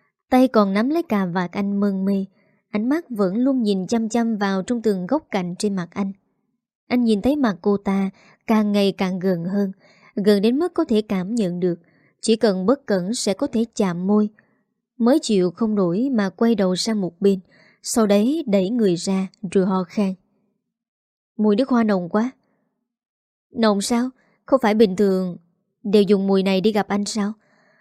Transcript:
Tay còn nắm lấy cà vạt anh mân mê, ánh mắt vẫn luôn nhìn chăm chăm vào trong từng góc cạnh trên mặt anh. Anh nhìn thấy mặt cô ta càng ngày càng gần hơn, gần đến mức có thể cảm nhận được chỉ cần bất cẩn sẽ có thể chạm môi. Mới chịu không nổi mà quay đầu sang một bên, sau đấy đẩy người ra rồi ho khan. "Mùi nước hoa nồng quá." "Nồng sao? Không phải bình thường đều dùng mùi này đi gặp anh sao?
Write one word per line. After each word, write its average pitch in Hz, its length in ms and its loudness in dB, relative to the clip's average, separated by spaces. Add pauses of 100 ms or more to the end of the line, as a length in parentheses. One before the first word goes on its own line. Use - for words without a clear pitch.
(280)
Tay 254 180 4
còn 208 260 2
nắm 220 160 0
lấy 330 140 -2
cà 202 220 -2
vạt 175 260 -4
anh 202 280 -4
mân 196 260 -2
mê, 196 200 0 (440)
ánh 214 200 -4
mắt 330 200 -2
vẫn 202 280 -2
luôn 254 260 0
nhìn 190 240 0
chăm 226 220 -2
chăm 226 280 0
vào 196 260 -2
trong 240 180 -4
từng 190 260 -2
góc 294 240 -2
cạnh 180 280 -4
trên 208 160 -2
mặt 175 160 -6
anh. 196 200 -4 (760)
Anh 247 160 0
nhìn 214 180 2
thấy 262 140 0
mặt 247 260 0
cô 202 160 0
ta 196 320 -2 (380)
càng 214 240 2
ngày 202 200 2
càng 185 280 -4
gần 175 260 -2
hơn, 196 260 -2 (440)
gần 202 260 2
đến 240 180 2
mức 349 140 -2
có 330 120 0
thể 214 160 2
cảm 196 340 -4
nhận 180 240 -2
được 175 200 0 (420)
chỉ 220 140 2
cần 190 300 0
bất 269 200 0
cẩn 190 280 -2
sẽ 214 200 -2
có 277 140 -4
thể 226 180 -2 (100)
chạm 180 320 -2
môi. 208 220 2 (680)
Mới 247 240 4
chịu 180 300 0
không 214 240 -2
nổi 196 360 0
mà 208 180 0
quay 233 260 0
đầu 190 200 0
sang 214 260 -4
một 170 200 -6
bên, 196 180 2 (440)
sau 220 240 0
đấy 233 400 2
đẩy 196 220 0
người 214 260 2
ra 190 320 -4 (240)
rồi 190 140 2
ho 190 180 0
khan. 190 300 -2 (1200)
"Mùi 214 180 2
nước 262 140 0
hoa 233 140 2
nồng 190 260 -2
quá." 226 220 -2 (1200)
"Nồng 214 300 0
sao? 240 280 -2 (360)
Không 269 180 2
phải 208 100 2
bình 220 220 4
thường 185 420 0 (460)
đều 208 200 4
dùng 196 240 2
mùi 196 160 2
này 190 180 0
đi 214 100 2
gặp 202 160 -2
anh 202 180 -2
sao? 208 280 -4 (480)